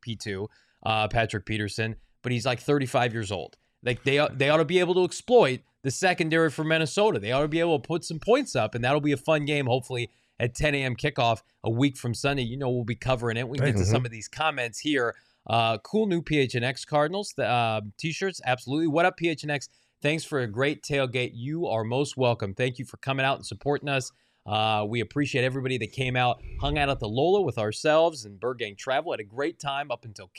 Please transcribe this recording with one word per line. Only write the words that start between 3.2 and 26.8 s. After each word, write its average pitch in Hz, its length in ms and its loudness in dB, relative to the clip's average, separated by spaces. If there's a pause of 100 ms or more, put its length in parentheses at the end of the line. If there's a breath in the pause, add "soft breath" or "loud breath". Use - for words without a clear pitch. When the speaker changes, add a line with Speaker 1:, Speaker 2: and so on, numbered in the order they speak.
Speaker 1:
old. 87 240 -8 (260)
Like, 120 220 -4
they, 139 160 2 (140)
they 135 160 0
ought 156 80 6
to 160 80 4
be 180 140 2
able 180 160 2
to 190 100 4
exploit 220 560 4 (220)
the 135 60 0
secondary 165 600 2
for 156 160 -4
Minnesota. 160 540 2
They 101 120 -2
ought 135 120 2
to 156 40 0
be 160 140 0
able 165 180 2
to - 80 -10
put 160 160 -2
some 160 160 -8
points 247 380 2
up, 107 180 0
and 120 80 -2
that'll 139 160 4
be 147 140 2
a 135 40 0
fun 151 280 2
game, 143 220 0
hopefully, 123 440 -2 (260)
at 117 160 -2
ten 151 220 2
A 139 80 0
M 127 140 -2
kickoff 123 460 0 (200)
a 113 80 0
week 139 240 2
from 120 180 -4
Sunday. 139 300 0
You 117 140 -4
know 135 120 -2
we'll 123 140 0
be 113 120 -4
covering 117 420 -2
it. 123 100 -2
We 123 100 -6
can 123 100 0
get - 100 2
to 95 60 2
Speaker 2:
Mm-hmm. 92 80 4
Speaker 1:
some 127 140 2
of 117 60 -6
these 110 160 -14
comments 139 520 -4
here. 135 360 0 (320 soft breath)
Uh, 113 320 2
cool 220 260 0
new 175 160 0
P 151 160 -2
H 131 160 2
N 120 100 0
X 127 220 -4
Cardinals, 160 500 0
the, 131 120 -2
uh, 113 340 2 (160)
t-shirts, 170 480 -4
absolutely. 127 420 0
What 160 180 4
up, 180 120 2
P 170 120 -2
H 156 140 -6
N 151 60 -6
X? 143 180 -4 (320)
Thanks 151 240 0
for 139 180 -2
a 120 60 -2
great 131 360 -2
tailgate. 127 500 -2
You 151 320 -6
are 110 180 0
most 123 340 -2
welcome. 117 360 2
Thank 123 240 -2
you 135 80 -8
for - 120 -20
coming 135 280 -2
out 139 120 0
and - 80 -14
supporting 143 440 -4
us. 135 220 -2 (340)
Uh, 107 420 2
we 117 120 -2
appreciate 127 440 0
everybody 131 360 -2
that 107 120 -6
came 127 240 -4
out, 123 240 2 (220)
hung 143 160 -2
out 143 120 2